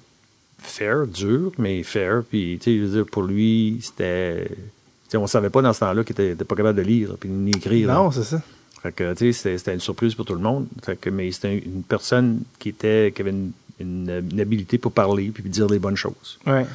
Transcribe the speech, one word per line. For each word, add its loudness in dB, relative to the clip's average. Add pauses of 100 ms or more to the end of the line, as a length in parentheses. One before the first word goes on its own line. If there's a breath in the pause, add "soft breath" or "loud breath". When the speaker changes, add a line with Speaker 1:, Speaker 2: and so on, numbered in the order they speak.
(600)
Speaker 1:
fair, -2
dur, 0
mais 0
fair. 0
Puis, -2
tu 2
sais, 4
je 0
veux 0
dire, 0
pour -2
lui, 2
c'était, -2
tu -8 (560)
sais, -2
on 2
savait 2
pas 6
dans 6
ce -2
temps-là 2
qu'il -8
était, 2
était -6
pas -2
capable 4
de 2
lire 2
puis -10
ni 0
écrire, 2
là. 4
Speaker 2:
Non, 6
c'est -2
ça. -2 (420 loud breath)
Speaker 1:
Fait -6
que, -2
tu -8
sais, 4
c'était, -2
c'était -4
une -4
surprise -2
pour -8
tout -6
le -4
monde. 0 (180)
Fait -4
que, -4
mais -4
c'était -4
une -8
personne 0 (160)
qui -8
était, 2
qui -6
avait -2
une, -4 (300)
une, -6
une -2
habilité 0
pour -2
parler 4
puis -12
dire 0
des 4
bonnes 0
choses. -8
Speaker 2:
Ouais. 2